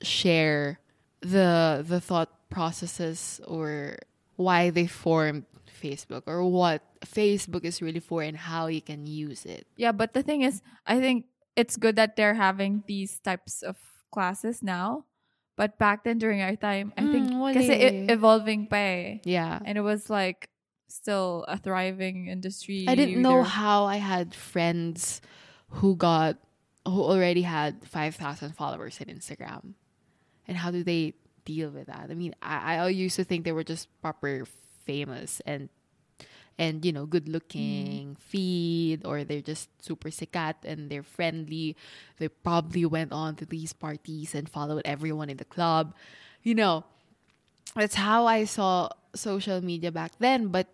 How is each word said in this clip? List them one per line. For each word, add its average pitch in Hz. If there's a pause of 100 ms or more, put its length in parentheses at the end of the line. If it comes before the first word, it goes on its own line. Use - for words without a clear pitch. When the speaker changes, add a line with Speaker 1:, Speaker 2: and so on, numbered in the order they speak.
Speaker 1:
share 156 (420)
the, 170
the 175
thought 170 (200)
processes 165
or 151 (400)
why 175
they 175
formed 156 (220)
Facebook -
or 175
what 175 (240)
Facebook 202
is 175
really 160
for 165
and 156
how 165
you 160
can 147
use 151
it. - (100)
Speaker 2:
Yeah, 233
but 220
the 262
thing 294
is, 254 (240)
I 240
think 254 (300)
it's 233
good 220
that 220
they're 208
having 196
these 196
types -
of 185 (360)
classes 196
now. 202 (520)
But 208
back 208
then 233
during 220
our 190
time, 202
I 190
think 285
Speaker 1:
Mm, 262
Speaker 2:
kasi 254
Speaker 1:
wala 247
eh. 254
Speaker 2:
e-, 196
evolving 220
pa 208
eh. 196
Speaker 1:
Yeah. 170
Speaker 2:
And 208
it 208
was, 208
like, 190 (400)
still 185
a 190
thriving 185
industry. 190
Speaker 1:
I 254
didn't 254
know 254
Speaker 2:
There 196
Speaker 1:
how 208
I 202
had 185
friends 170 (580)
who 196
got, 165 (480)
who 190
already 180
had 156
five 156
thousand 147
followers -
in 156
Instagram. - (760)
And 180
how 175
do 175
they 165 (300)
deal 156
with 139
that? -
I -
mean, 170
I, 156
I 180
used 185
to 190
think 170
they 170
were 160
just 165 (160)
proper 139 (380)
famous 139
and, 139 (880)
and, 160
you 175
know, 143
good 156
looking, 143
Speaker 2:
Mm. -
Speaker 1:
feed, 170
or 147
they're 147
just 151 (160)
super 156
sikat 160
and 151
they're 143
friendly. 160 (440)
They 160
probably 170
went 160
on 156
to 156
these 160
parties 156
and 143
followed 151
everyone 151
in 135
the -
club. 165 (500)
You 226
know, 185 (880)
that's 214
how 214
I 220
saw 185 (260)
social 196
media 170
back 165
then. 247
But 185